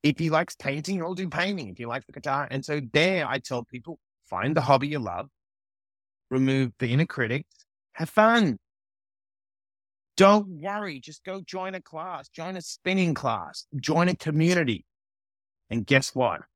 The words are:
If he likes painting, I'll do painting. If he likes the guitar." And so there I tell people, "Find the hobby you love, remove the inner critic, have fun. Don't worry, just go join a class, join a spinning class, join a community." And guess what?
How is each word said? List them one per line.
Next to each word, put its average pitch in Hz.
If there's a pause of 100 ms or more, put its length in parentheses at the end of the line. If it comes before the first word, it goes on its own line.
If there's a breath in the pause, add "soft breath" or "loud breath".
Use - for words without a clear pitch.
If 147
he 160
likes 160
painting, 151
I'll 180
do 180
painting. 170
If 90
he 117
likes 120
the -
guitar." 139
And 135
so 147 (120)
there 160
I 135
tell 123
people, 131 (240)
"Find 117
the 156
hobby 135
you 147
love, 104 (1000)
remove 131
the 117
inner 147
critic, 127 (460)
have -
fun. 220 (1600)
Don't 202
worry, 185
just 151
go 190
join 190
a 185
class, 160
join 180
a 175
spinning 180
class, 107 (100)
join 156
a 180
community." 160 (840)
And 110
guess -
what? 113 (140)